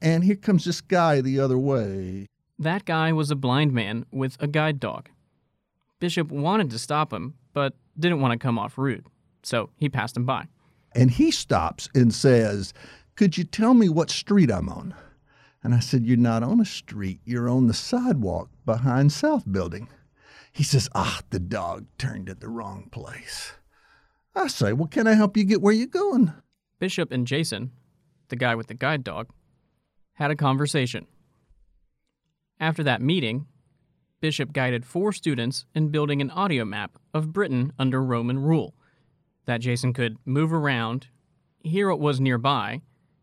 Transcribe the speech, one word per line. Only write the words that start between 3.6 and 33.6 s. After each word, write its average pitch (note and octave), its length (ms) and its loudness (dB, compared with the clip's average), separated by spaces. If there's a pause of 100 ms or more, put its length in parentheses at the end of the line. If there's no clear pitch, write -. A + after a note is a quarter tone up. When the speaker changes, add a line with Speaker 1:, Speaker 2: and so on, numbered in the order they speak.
Speaker 2:
man A2+ 360 -2
with C3 300 -6
a D3 60 -2
guide D3+ 340 -2
dog. - 300 -8 (880)
Bishop E3 320 -2
wanted D#3 380 0
to A2+ 80 -8
stop D3+ 340 -2
him, G#2+ 220 -8 (180)
but C#3 220 -2 (240)
didn't D#3+ 240 2
want B2+ 100 4
to A#2 60 0
come A#2 200 0
off G#2+ 200 -8
rude, C3 260 -4 (380)
so A2 340 -2
he D3 140 -2
passed A#2+ 260 -4
him B2 80 -2
by. B2 240 -4 (460)
Speaker 1:
And B2+ 160 6
he D4+ 200 4
stops - 640 -2
and A#2+ 200 6
says, A2 580 2 (420)
"Could G3 220 2
you F3+ 80 -2
tell A3+ 300 2
me A3 160 6
what D#3 180 0
street F#3+ 420 2
I'm E2+ 200 -2
on?" - 240 -12 (680)
And A#2+ 120 2
I A#2+ 60 6
said, A#2+ 260 0
"You're B2 100 4
not A#2 260 2
on D#3 160 2
a A3+ 60 4
street, G2 640 -8
you're A#2+ 200 -2
on B2+ 200 4
the A2+ 80 4
sidewalk C#3 760 -2 (160)
behind B2+ 480 2
South D4+ 400 0
Building." F#2 360 -4 (640)
He - 140 -2
says, B2+ 300 2
"Ah, F#2 340 -2
the G2+ 100 -6
dog F#2 460 -6 (140)
turned G2+ 320 -6
at F#2+ 100 -16
the G#2 80 -14
wrong G2 420 -12
place." - 600 -14 (840)
I F#4 120 0
say, - 260 0
"Well, D3+ 160 -2
can - 180 0
I A3 60 6
help G#3+ 240 4
you G#3+ 80 2
get G3 160 2
where G3+ 140 4
you're A#3 140 0
going?" F4 440 2 (460)
Speaker 2:
Bishop - 340 -4
and B2 140 -2
Jason, C3 460 -4 (560)
the C3 80 -8
guy B2 180 0
with A2+ 140 -6
the - 60 -14
guide C#3 300 -4
dog, G2+ 240 -8 (840)
had D3 160 -2
a D3+ 60 -2
conversation. C3+ 720 0 (1500)
After D#3 260 -2
that A#2+ 180 2
meeting, C#3 440 0 (760)